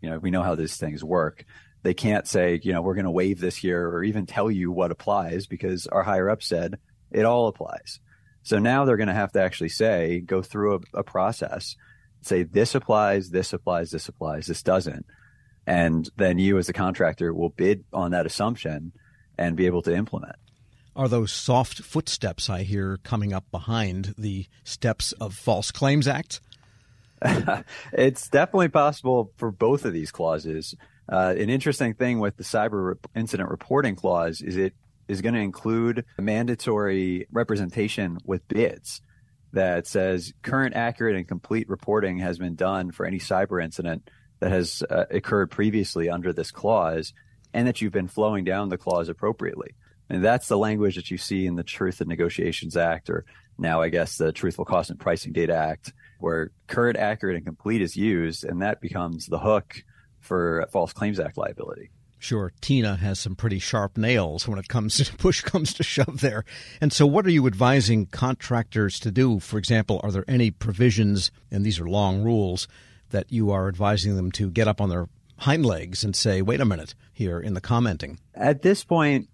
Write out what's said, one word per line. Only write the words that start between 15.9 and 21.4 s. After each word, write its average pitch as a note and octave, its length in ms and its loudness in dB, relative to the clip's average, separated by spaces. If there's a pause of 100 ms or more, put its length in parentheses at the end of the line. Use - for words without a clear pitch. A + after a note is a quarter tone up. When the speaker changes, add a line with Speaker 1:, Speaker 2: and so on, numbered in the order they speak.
Speaker 1:
then F#2 220 4
you F#2+ 200 6
as F2 100 0
the F#2 40 -4
contractor F2 640 0
will E2+ 160 0
bid F#2+ 420 2
on F2 200 -2
that F2 140 2
assumption E2 680 -4 (440)
and E2+ 200 0
be F2+ 100 4
able F2+ 160 2
to E2+ 100 0
implement. - 440 -4 (580)
Speaker 2:
Are C3+ 140 0
those A2+ 240 0
soft - 500 0